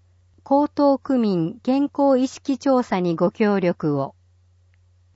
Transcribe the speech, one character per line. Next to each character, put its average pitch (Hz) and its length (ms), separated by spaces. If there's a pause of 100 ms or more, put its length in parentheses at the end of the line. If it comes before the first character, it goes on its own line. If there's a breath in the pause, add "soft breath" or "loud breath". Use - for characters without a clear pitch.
(460)
江 285 280
東 277 280
区 262 160
民 185 440
健 277 300
康 277 260
意 254 100
識 - 300
調 262 240
査 196 180
に 175 140
ご 175 160
協 208 300
力 165 400
を。 139 140 (1000)